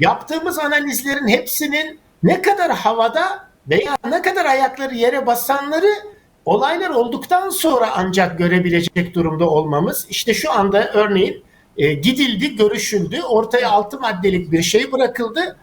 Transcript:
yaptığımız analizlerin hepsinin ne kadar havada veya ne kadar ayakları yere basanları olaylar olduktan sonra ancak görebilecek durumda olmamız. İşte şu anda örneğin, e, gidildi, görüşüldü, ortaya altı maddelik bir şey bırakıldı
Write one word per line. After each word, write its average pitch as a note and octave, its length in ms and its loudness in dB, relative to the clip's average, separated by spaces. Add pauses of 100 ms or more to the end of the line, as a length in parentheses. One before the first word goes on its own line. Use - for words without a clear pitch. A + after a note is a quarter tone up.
yaptığımız D4+ 580 -2
analizlerin C#4+ 680 -2
hepsinin D4 680 -2 (240)
ne F#4 200 2
kadar G4+ 300 2
havada A#3 800 -2 (180)
veya C#4 260 0 (120)
ne E4+ 140 0
kadar F#4 220 0
ayakları C4+ 500 0
yere A#3+ 320 0
basanları C#4 640 0 (540)
olaylar D#4 460 0
olduktan C#4+ 580 0
sonra C4 460 0
ancak F3+ 440 0
görebilecek F3 760 0
durumda E3 360 0
olmamız. D#3 600 0
İşte - 240 -2
şu D4+ 180 -2
anda G3+ 400 2
örneğin, G3+ 520 2 (320)
e, D3+ 160 2
gidildi, A#3+ 640 0
görüşüldü, G#3 680 0
ortaya A#3 480 0
altı G#3+ 300 0
maddelik F#3 520 0
bir E3 100 2
şey B3 300 0
bırakıldı B3 720 -2